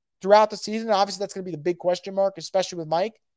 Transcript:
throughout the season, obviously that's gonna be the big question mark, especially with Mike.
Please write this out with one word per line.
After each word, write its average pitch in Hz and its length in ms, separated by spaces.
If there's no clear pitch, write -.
throughout 214 300
the 208 60
season, 220 340
obviously 196 300
that's 196 120
gonna 190 120
be 185 60
the 165 60
big 170 220
question 180 340
mark, 196 240
especially 180 400
with 165 100
Mike. 180 320